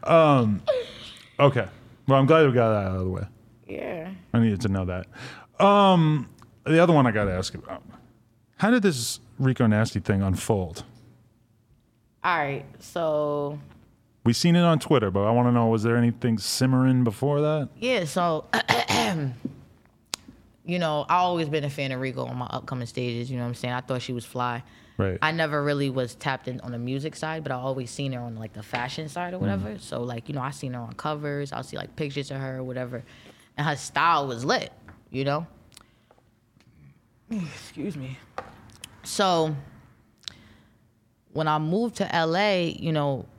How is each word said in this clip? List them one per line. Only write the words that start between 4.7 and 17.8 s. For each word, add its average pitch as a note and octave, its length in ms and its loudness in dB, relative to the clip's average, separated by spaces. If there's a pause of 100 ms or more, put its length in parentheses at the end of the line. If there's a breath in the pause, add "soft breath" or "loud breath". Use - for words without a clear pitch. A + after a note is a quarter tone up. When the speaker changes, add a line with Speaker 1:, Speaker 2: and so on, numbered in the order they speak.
Speaker 1:
that. F2+ 200 -6 (580 loud breath)
Um, F#3 640 6 (360)
the D#3+ 180 6
other E3+ 100 6
one C#3+ 140 6
I A#2 60 4
gotta G2+ 200 2
ask F#2 220 -4
about. - 280 -12 (760)
How G3+ 140 2
did A#3+ 120 4
this C#3 380 0 (180)
Rico C3 280 2
Nasty G#2+ 340 4
thing G2 220 2
unfold? F#2 600 -4 (1400)
Speaker 2:
All F3 140 2
right, C#3 260 -4 (160)
so D3 760 -2 (680)
Speaker 1:
We A#2+ 80 4
seen E3+ 240 4
it F3 60 6
on E3 160 6
Twitter, A2 320 4
but G2 140 2
I G#2+ 60 4
wanna A#2+ 220 4
know, A#2 160 4
was A2+ 160 2
there A#2 120 4
anything A#2+ 420 2
simmering C3 680 4
before C#3 360 0
that? D3+ 280 0 (100)
Speaker 2:
Yeah, A#3 260 0